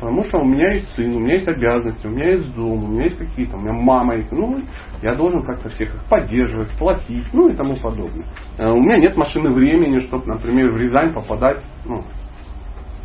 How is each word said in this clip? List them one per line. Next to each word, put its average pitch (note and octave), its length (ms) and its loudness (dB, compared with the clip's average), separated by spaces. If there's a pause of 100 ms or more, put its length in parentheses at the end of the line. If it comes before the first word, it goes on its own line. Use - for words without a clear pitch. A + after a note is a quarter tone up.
потому F#3 240 -2
что G3 140 0
у D3 60 2
меня C#3+ 280 4
есть G3+ 240 -4
сын, A#2+ 180 -2
у A#2 60 -2
меня B2+ 140 2
есть F#3+ 120 2
обязанности, A#2 640 0
у - 20 -6
меня C#3 220 0
есть D3 240 -2
дом, A2+ 280 -2
у G#2 40 -4
меня A2+ 160 0
есть F3 140 -2
какие-то, - 380 -6
у F#2+ 40 -8
меня G#2+ 120 -4
мама B2 440 4
есть. A2 160 -6
Ну, A#3 280 -2 (400)
я A2+ 140 0
должен D#3+ 300 0
как-то A#2+ 260 -8
всех A2 240 -6
их G#2+ 120 -10
поддерживать, A2 720 0
платить, D3+ 560 -2
ну E4 160 6
и A3 60 2
тому C#3 220 -2
подобное. G#2 500 -6 (320)
Э, A2 100 0
у A#2 120 6
меня G3+ 180 6
нет E3+ 180 6
машины D3+ 360 2
времени, C#3 480 4
чтоб, B2+ 260 -4
например, A#2 460 2
в A2 40 0
Рязань B2+ 360 2
попадать. A#2 500 -2 (240)
Ну, A2+ 160 -6 (1040)